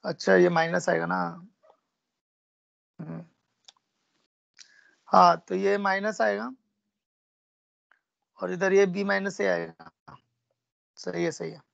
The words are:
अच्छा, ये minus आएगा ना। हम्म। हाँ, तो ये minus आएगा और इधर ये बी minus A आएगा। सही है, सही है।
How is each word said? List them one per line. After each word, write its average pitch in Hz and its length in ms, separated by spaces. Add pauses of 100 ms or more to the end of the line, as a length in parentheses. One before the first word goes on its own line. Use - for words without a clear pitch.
अच्छा, 185 280
ये 180 140
minus 170 400
आएगा 170 180
ना। 175 100 (1800)
हम्म। 165 260 (1800)
हाँ, 180 280 (120)
तो 190 60
ये 196 240
minus 196 420
आएगा 214 300 (1900)
और 185 120
इधर 185 200
ये 196 140
बी 196 180
minus 196 360
A 196 60
आएगा। 165 440 (1080)
सही 175 260
है, 165 60
सही - 200
है। 160 100 (140)